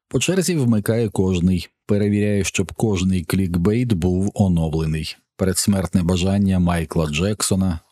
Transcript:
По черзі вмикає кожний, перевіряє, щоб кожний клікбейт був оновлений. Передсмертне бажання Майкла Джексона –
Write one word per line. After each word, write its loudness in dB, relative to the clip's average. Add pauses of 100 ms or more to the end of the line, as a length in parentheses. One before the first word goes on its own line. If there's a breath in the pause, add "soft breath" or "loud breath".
По -2
черзі 0
вмикає 2
кожний, 0 (180)
перевіряє, 0
щоб -4
кожний 0
клікбейт 0
був 0
оновлений. 0 (200)
Передсмертне 0
бажання 2
Майкла 0
Джексона – -2 (120)